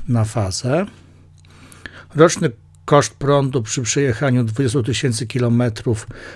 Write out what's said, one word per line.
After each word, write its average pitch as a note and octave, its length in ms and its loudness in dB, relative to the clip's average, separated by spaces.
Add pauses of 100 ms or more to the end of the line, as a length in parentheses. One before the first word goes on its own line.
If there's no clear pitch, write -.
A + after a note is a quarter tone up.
na A#2 160 2
fazę. A#2+ 640 -2 (1300)
Roczny D#3+ 360 4 (340)
koszt - 300 4
prądu C#3 480 0
przy A2 200 -4
przejechaniu B2 640 0
dwudziestu A#2 380 0
tysięcy A#2 440 -2
kilometrów A#2+ 800 0 (300)